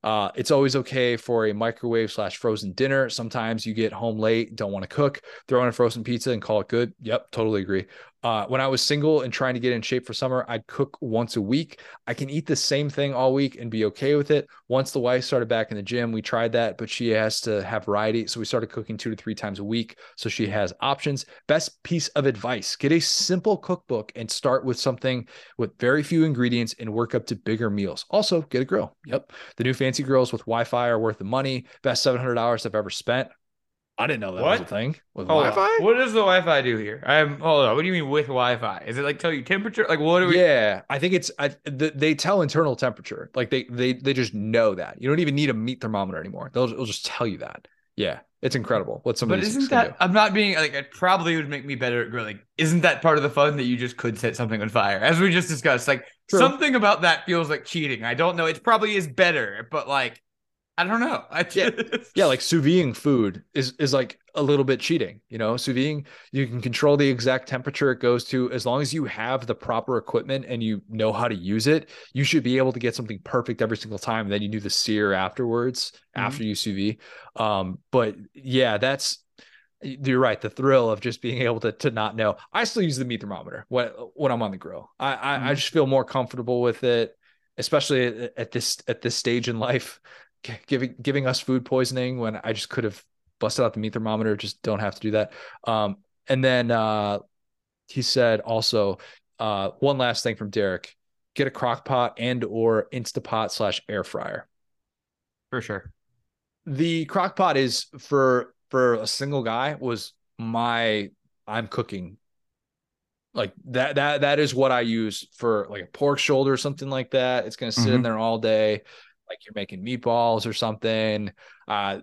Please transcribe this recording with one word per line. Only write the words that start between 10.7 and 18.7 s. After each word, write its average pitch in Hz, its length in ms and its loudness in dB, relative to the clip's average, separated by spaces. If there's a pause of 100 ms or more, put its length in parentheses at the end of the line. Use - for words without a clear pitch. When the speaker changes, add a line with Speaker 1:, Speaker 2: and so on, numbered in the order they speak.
Speaker 1:
once 117 360 -2
a 113 40 0
week. 131 400 -2 (260)
I 127 60 -6
can 139 160 -6
eat 147 180 -4
the 160 100 0
same 143 340 0
thing 139 240 -2
all 131 180 2
week 135 260 0
and 117 120 -8
be 110 160 0
okay 139 280 0
with 147 160 2
it. 147 160 2 (220)
Once 131 220 2
the 139 100 -2
wife 123 240 2
started 120 240 0
back 113 220 0
in 107 80 -6
the 101 40 -8
gym, 117 300 -2
we 110 80 -2
tried 113 320 -2
that, 117 240 0
but 110 140 -8
she 120 180 -2
has 110 340 2
to 107 220 -2
have 110 220 -6
variety. 110 400 0
So - 120 -8
we 110 60 -6
started 113 240 -2
cooking 110 300 -8